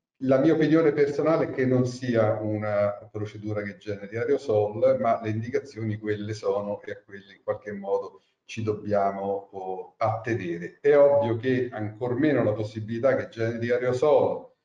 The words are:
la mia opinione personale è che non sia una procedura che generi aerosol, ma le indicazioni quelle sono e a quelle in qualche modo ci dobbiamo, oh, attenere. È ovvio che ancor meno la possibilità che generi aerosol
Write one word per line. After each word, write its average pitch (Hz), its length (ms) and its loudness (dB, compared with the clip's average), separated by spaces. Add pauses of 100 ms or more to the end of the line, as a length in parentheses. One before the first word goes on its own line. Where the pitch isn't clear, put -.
(240)
la 131 160 4
mia 156 140 4
opinione 156 380 4
personale 147 540 2
è 113 60 -8
che 131 140 0
non 127 200 4
sia 113 560 0
una 104 500 0 (180)
procedura 104 520 -6
che 98 160 -10
generi 101 400 -10
aerosol, 113 840 2
ma 113 220 2
le 107 80 -4
indicazioni 113 680 -4
quelle 107 360 -4
sono 101 480 -4
e 101 100 -12
a 101 100 -12
quelle 98 340 -20
in - 80 -20
qualche 104 280 -4
modo 98 520 -4 (200)
ci - 180 -10
dobbiamo, 101 600 -2 (300)
oh, 92 460 -10
attenere. 92 840 -4
È 143 160 6
ovvio 143 400 4
che 127 340 0
ancor 117 480 -4
meno 139 240 2
la 107 80 2
possibilità 113 640 -2
che - 140 -6
generi 117 400 -4
aerosol 127 840 2 (140)